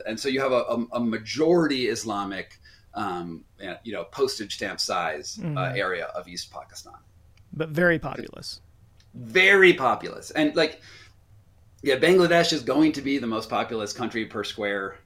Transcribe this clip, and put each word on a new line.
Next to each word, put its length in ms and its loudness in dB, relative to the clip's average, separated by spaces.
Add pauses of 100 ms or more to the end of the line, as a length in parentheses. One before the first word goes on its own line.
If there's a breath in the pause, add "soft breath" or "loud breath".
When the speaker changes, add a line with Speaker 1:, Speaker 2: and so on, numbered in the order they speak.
Speaker 1:
and 140 -4
so 100 -2
you 120 0
have 100 0
a, 120 4
a, 300 -2
a 60 -2
majority 880 2
Islamic, 720 -6 (340 soft breath)
um, 500 -8 (400)
you 100 -10
know, 120 -8
postage 500 -4
stamp 240 -6
size, 600 -4
uh, 80 -6
Speaker 2:
Mm-hmm. 300 -4
Speaker 1:
area 280 -2 (100)
of 120 -10
East 240 -14
Pakistan. 480 -18 (540)
Speaker 2:
But 160 -6
very 300 2
populous. 600 -12 (520)
Speaker 1:
Very 600 6
populous. 580 -2
And, 240 0
like, 260 0 (1000 loud breath)
yeah, 120 4
Bangladesh 580 6
is 80 -2
going 320 4
to 80 -6
be 160 0
the 100 -4
most 220 -4
populous 440 -4
country 320 -4
per 180 -8
square 640 -6